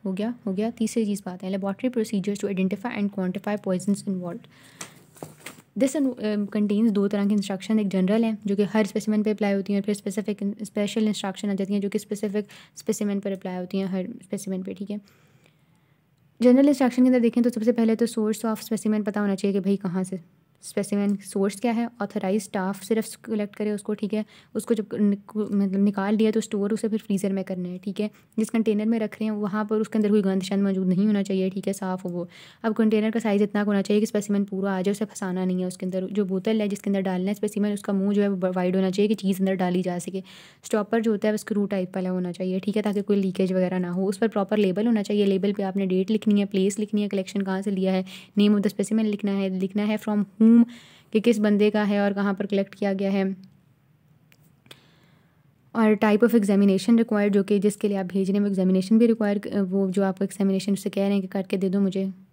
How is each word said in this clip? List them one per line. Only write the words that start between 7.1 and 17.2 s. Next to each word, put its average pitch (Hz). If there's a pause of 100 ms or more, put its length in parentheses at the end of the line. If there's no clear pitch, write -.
की 208
इंस्ट्रक्शन, 202
एक 208
जनरल 190
है 220 (100)
जो 196
कि 202
हर 214
स्पेसिमेन 214
पे 214
अप्लाई 202
होती 196
है, 196
और 196
फिर 208
स्पेसिफिक, 202 (220)
स्पेशल 208
इंस्ट्रक्शन 202
आ 202
जाती 196
हैं 202
जो 196
कि 208
स्पेसिफिक 208 (280)
स्पेसिमेन 202
पर 196
अप्लाई 185
होती 180
हैं, 190
हर 185 (160)
स्पेसिमेन 190
पे, 190
ठीक 202
है। 208 (1400)
जनरल 254
इंस्ट्रक्शन 254
के 254
अंदर 254